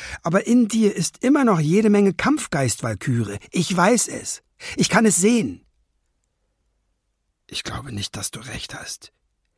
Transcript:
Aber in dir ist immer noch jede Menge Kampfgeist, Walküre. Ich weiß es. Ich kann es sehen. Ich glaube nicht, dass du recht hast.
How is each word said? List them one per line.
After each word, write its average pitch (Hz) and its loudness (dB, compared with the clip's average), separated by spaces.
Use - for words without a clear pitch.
Aber 170 0
in 233 4
dir 220 2
ist - -6
immer 277 4
noch 208 4
jede 185 4
Menge 202 4
Kampfgeist, 165 -2
Walküre. 110 -4
Ich 180 -2
weiß 202 4
es. - -12
Ich 190 2
kann 220 4
es 214 4
sehen. 190 0
Ich - -10
glaube 113 -10
nicht, 101 -10
dass - -8
du - -16
recht 117 -14
hast. - -14